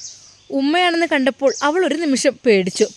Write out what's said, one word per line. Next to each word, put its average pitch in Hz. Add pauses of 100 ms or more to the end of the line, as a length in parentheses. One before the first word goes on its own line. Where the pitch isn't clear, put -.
(580)
ഉമ്മയാണെന്ന് 330
കണ്ടപ്പോൾ 269 (160)
അവൾ 311
ഒരു 285
നിമിഷം 269 (120)
പേടിച്ചു, 196 (100)